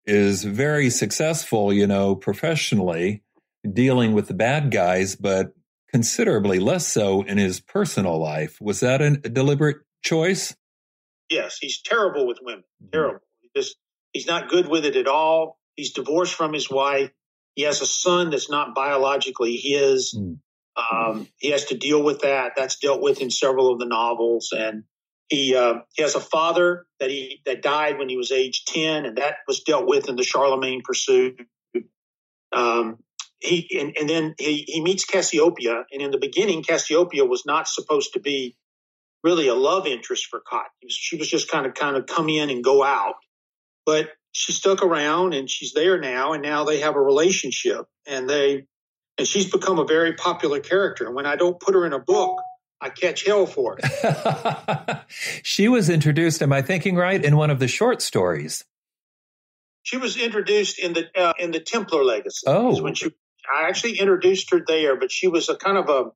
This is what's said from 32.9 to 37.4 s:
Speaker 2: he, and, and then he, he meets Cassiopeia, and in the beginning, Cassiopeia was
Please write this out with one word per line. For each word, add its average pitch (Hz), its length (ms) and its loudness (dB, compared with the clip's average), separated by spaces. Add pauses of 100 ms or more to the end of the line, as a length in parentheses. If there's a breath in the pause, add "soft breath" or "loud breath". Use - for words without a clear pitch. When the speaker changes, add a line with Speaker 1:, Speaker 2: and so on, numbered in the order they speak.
Speaker 2:
he, 170 300 -2 (120)
and, 147 180 -6
and 151 100 -2
then 156 300 0
he, 147 280 -2
he 156 160 -4
meets 190 220 0
Cassiopeia, 160 880 0
and 139 100 -8
in 139 80 -4
the 135 80 0
beginning, 160 440 0
Cassiopeia 156 600 2
was 123 220 0